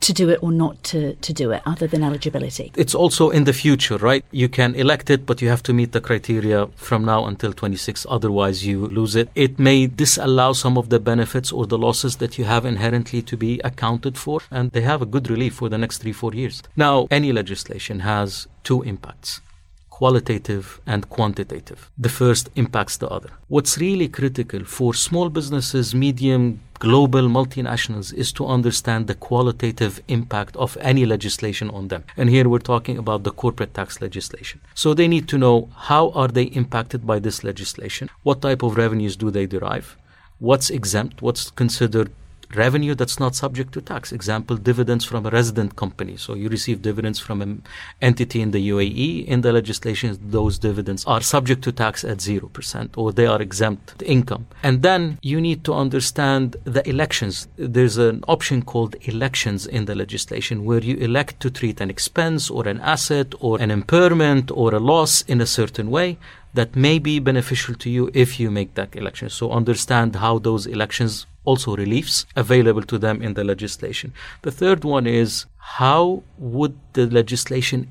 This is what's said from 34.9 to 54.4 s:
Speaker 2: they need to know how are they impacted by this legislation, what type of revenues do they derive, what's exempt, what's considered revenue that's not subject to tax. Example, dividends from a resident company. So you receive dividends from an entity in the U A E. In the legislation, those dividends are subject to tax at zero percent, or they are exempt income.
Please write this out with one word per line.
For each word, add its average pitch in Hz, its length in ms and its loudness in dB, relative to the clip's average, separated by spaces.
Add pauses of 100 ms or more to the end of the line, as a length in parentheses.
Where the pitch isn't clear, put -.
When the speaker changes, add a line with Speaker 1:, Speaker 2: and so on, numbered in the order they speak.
Speaker 2:
they 170 140 4
need 165 220 2
to 143 100 0
know 120 380 6
how 160 340 2
are 135 180 2
they 123 160 2
impacted 120 640 -4
by 107 140 0
this 104 240 -4
legislation, 101 640 -10 (140)
what 139 180 0
type 131 220 0
of 107 120 0
revenues 110 380 0
do 107 160 -2
they 98 160 0
derive, 95 500 -8 (440)
what's 123 300 2
exempt, 107 520 -4
what's - 280 -4
considered 113 600 0 (440)
revenue 139 400 2
that's 123 260 -2
not 131 140 0
subject 131 380 -6
to 147 80 -10
tax. - 320 -10
Example, 110 440 -4
dividends 117 480 0
from 110 220 -6
a 107 40 -4
resident 113 460 0
company. 95 400 -8
So - 180 -10
you 104 140 -6
receive 110 340 -4
dividends 107 360 -2
from 101 240 -6
an 101 200 -8 (380)
entity 123 400 2
in 107 100 0
the 101 100 2
U 101 180 2
A 101 60 2
E. 147 420 -2
In 127 160 2
the 120 100 4
legislation, 110 680 -2
those 104 380 0
dividends 101 480 -2
are 113 140 2
subject 131 440 2
to 123 80 -2
tax 110 320 -2
at 104 160 -6
zero 98 280 -4
percent, - 480 -10
or 110 160 -2
they 117 140 4
are 107 140 2
exempt 101 600 -2
income. 117 440 0 (160)